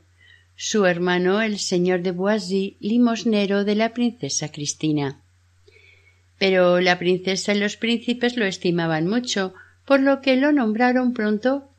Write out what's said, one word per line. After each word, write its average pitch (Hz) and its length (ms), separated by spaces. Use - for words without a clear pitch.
su - 300
hermano, 180 560
el 214 160
señor 180 460
de 185 80
Boisy, 190 680
limosnero 214 840
de 208 120
la 226 180
princesa 220 580
Cristina. 147 720
Pero 180 440
la 180 180
princesa 185 560
y 208 40
los 202 180
príncipes 240 600
lo 226 80
estimaban 170 640
mucho, 202 480
por 277 140
lo 269 220
que 269 140
lo 277 160
nombraron 247 640
pronto 226 640